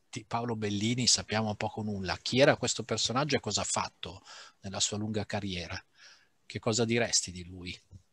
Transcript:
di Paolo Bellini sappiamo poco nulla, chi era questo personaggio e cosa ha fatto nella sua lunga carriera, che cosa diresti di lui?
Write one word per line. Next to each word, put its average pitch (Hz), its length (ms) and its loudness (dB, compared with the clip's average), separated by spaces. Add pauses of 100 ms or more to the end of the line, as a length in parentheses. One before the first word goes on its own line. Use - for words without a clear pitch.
di 113 160 -10
Paolo 117 300 -2
Bellini 107 520 2
sappiamo 107 480 2
poco 110 260 -4
nulla, 98 400 -2
chi - 180 2
era 139 180 8
questo - 260 -2
personaggio 131 520 0
e 113 40 4
cosa 101 220 -2
ha 98 40 -2
fatto - 560 -4 (400)
nella 98 180 -6
sua - 180 0
lunga 107 280 -2
carriera, 92 500 -4 (680)
che - 140 -8
cosa 113 260 2
diresti 113 460 2
di 87 140 -10
lui? 90 320 -10 (360)